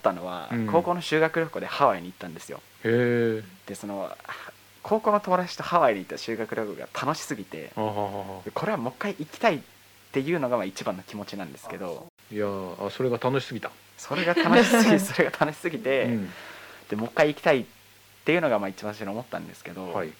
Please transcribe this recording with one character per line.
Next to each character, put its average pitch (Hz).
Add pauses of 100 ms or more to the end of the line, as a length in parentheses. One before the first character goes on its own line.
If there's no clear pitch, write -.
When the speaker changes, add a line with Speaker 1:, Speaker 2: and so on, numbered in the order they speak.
Speaker 1:
た 98
の 87
は、 90
Speaker 2:
う 120
ん。 113
Speaker 1:
高 160
校 175
の 175
修 156
学 160
旅 160
行 -
で 92
ハ 139
ワ 98
イ 87
に 87
行 95
っ -
た 90
ん 82
で 80
す -
よ。 - (220)
Speaker 2:
へ -
ー。 117 (240)
Speaker 1:
で、 101
そ 101
の、 98 (680)
高 214
校 220
の 208
友 185
達 180
と 147
ハ 170
ワ 139
イ -
に 98
行 90
っ -
た 71
修 113
学 107
旅 113
行 101
が 64
楽 143
し -
す -
ぎ 104
て、 -
Speaker 2:
あ 110
は 107
は 104 (160)
は。 95
Speaker 1:
で、 104
こ -
れ 214
は 208
も 120
う -
一 -
回 202
行 151
き -
た 226
い 156
っ - (520)
て -
い 139
う 175
の 131
が、 123
ま 104
あ、 -
一 98
番 104
の 95
気 -
持 101
ち 101
な 98
ん 78
で 69
す -
け 90
ど。 87 (240)
Speaker 2:
い 107
や 104
ー、 98
あ、 -
そ -
れ 127
が 120
楽 131
し -
す -
ぎ 110
た。 - (280)
Speaker 1:
そ -
れ -
が 339
楽 320
し -
す 226
ぎ、 208
Speaker 2:
<laughs> -
Speaker 1:
そ 190
れ 139
が -
楽 151
し -
す 180
ぎ 156
て、 127
Speaker 2:
う -
ん。 104 (600)
Speaker 1:
で、 -
も 107
う 117
一 -
回 156
行 147
き -
た 165
い 131
っ 104 (600)
て 151
い 165
う 175
の 156
が、 113
ま 101
あ、 95
一 95
番 104
最 107
初 -
に 95
思 110
っ 127
た -
ん 85
で 85
す -
け 90
ど、 90
Speaker 2:
は 95
い。 - (120)